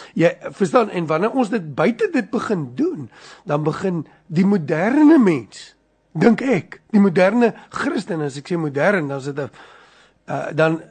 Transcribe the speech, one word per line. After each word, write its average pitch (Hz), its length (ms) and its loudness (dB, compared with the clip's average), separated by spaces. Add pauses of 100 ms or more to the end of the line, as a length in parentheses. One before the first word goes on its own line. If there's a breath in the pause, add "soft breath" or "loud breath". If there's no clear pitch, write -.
(140 loud breath)
Jy 170 220 2 (160)
verstaan, 208 380 0
en 175 160 -4
wanneer 160 260 -2
ons 254 180 -2
dit 170 260 -6
buite 233 360 0
dit 254 180 -2
begin 156 460 -4
doen, 214 340 -4 (360 loud breath)
dan 151 180 -2
begin 160 420 -4 (220 soft breath)
die 175 180 0
moderne 208 720 4
mens, 160 560 -2 (360)
dink 208 300 2
ek, 240 400 -4 (100)
die 208 80 4
moderne 202 540 4 (160 loud breath)
Christen, 214 520 -6
as 143 160 -6
ek 143 100 -14
sê 175 100 -4
modern, 156 500 0
dan 139 120 -6
is 127 60 -12
dit 143 140 -10
'n, 135 100 -6 (800 soft breath)
uh, 143 280 -8
dan, 160 360 2